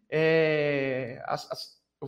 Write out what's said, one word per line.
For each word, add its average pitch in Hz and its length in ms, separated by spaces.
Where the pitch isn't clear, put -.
é, 147 1160
as, - 240
as, - 280
eu 143 60